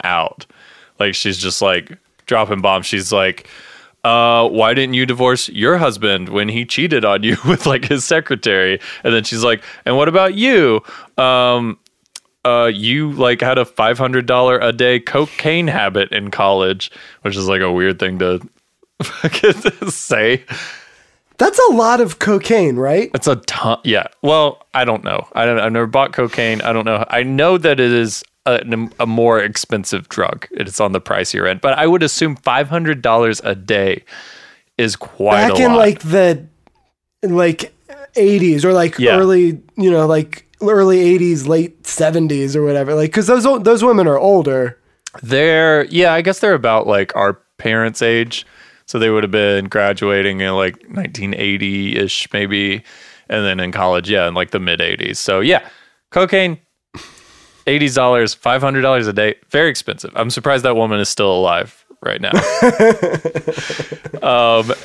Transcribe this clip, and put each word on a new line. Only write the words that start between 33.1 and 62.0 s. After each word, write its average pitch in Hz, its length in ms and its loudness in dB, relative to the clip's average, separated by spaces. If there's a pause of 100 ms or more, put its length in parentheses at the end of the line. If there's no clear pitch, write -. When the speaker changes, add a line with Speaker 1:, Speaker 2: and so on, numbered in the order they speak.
Speaker 1:
a 101 120 -4
day 98 480 -2 (760)
is 113 180 -2
quite 208 540 0
Speaker 2:
Back - 100 2
Speaker 1:
a 254 40 4
Speaker 2:
in, 247 80 4
Speaker 1:
lot. 233 80 4
Speaker 2:
like, 208 220 4
the, 165 440 2 (800)
like, 175 500 0 (420)
eighties 185 480 4
or, 185 100 4
like, 170 260 0
Speaker 1:
Yeah. 120 180 4
Speaker 2:
early, 180 420 2 (180)
you 190 120 2
know, 160 160 4
like, 156 400 -2 (160)
early 196 380 4
eighties, 175 480 2
late 165 400 -2
seventies 151 680 0
or 151 80 0
whatever. 143 300 0
Like, 156 200 0
'cause 214 120 0
those 240 220 2
o-, 269 100 2
those 220 260 4
women 226 220 4
are 143 140 2
older. 139 580 2 (460)
Speaker 1:
They're, 156 600 2
yeah, 170 280 2
I 165 80 0
guess 190 160 -2
they're 208 160 2
about, 117 320 2
like, 101 300 0
our 98 240 0 (180)
parents' 113 460 -2
age. 117 420 -2 (420)
So 120 120 -6
they 113 100 0
would 107 140 0
have 98 80 -4
been 101 380 0
graduating 98 720 -2
in, 95 140 -4
like, 95 340 -4
nineteen 196 440 -8
eighty-ish 101 1000 -4
maybe. 101 500 -4 (460)
And 107 160 -2
then 92 160 -2
in 90 100 -6
college, 92 380 -2
yeah, 95 180 0
in, 85 60 -4
like, 90 180 -4
the 101 80 -4
mid 85 220 -2
eighties. - 360 -4
So, 95 220 -2
yeah, 147 260 0 (440)
cocaine, 180 500 0 (1080)
eighties 143 280 0
dollars, 123 380 2
five 127 280 -2
hundred 135 200 0
dollars 127 260 0
a 104 60 -4
day, 104 220 0 (140)
very 156 200 2
expensive. - 440 -10
I'm 113 160 -4
surprised 127 360 -2
that 123 100 2
woman 110 240 0
is 101 80 -2
still 98 260 0
alive 90 520 -2 (160)